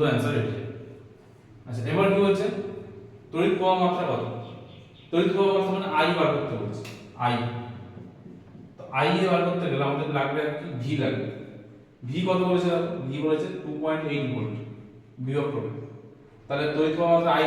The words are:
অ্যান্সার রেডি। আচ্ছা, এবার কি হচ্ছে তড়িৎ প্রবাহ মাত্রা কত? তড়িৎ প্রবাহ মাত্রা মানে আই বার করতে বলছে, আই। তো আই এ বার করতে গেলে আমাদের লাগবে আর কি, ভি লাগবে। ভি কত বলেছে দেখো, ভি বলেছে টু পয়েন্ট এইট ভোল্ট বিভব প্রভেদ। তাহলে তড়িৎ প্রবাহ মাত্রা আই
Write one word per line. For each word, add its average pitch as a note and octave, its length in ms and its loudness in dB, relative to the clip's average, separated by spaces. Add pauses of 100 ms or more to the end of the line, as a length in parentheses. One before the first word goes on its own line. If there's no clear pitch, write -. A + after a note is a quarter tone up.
অ্যান্সার - 280 2
রেডি। A2+ 180 0 (1120)
আচ্ছা, A2+ 140 -6 (100)
এবার G3 220 4
কি G3+ 140 4
হচ্ছে G3+ 180 2 (840)
তড়িৎ F3+ 280 2
প্রবাহ F#3 240 4
মাত্রা F3 280 2
কত? A2+ 120 -2 (880)
তড়িৎ F#3 240 4
প্রবাহ G3 220 4
মাত্রা F#3 220 2
মানে F#3+ 100 -4 (120)
আই E3 80 4 (100)
বার D3+ 180 4
করতে A#2 260 -2
বলছে, - 220 -6 (420)
আই। B2 80 2 (1400)
তো - 60 -14 (160)
আই D3+ 80 4 (140)
এ - 100 4
বার F#3 160 4
করতে E3+ 240 0
গেলে C#3 180 2
আমাদের D3 280 -2
লাগবে C#3 280 0
আর D3+ 140 -2
কি, - 80 -10 (140)
ভি C#3 100 -2 (120)
লাগবে। - 240 -2 (800)
ভি C#3 100 -4 (100)
কত F3+ 120 4 (100)
বলেছে F3 240 4
দেখো, - 160 0 (180)
ভি C#3 80 -4 (100)
বলেছে D#3 220 2 (160)
টু D3+ 80 -8 (100)
পয়েন্ট D#3 300 0
এইট C#3 200 -2
ভোল্ট A2+ 220 -4 (720)
বিভব C#3+ 280 0
প্রভেদ। G#2+ 220 -6 (720)
তাহলে D3 180 -2 (100)
তড়িৎ D#3 220 4
প্রবাহ E3+ 180 4
মাত্রা E3+ 220 4
আই D#3 100 4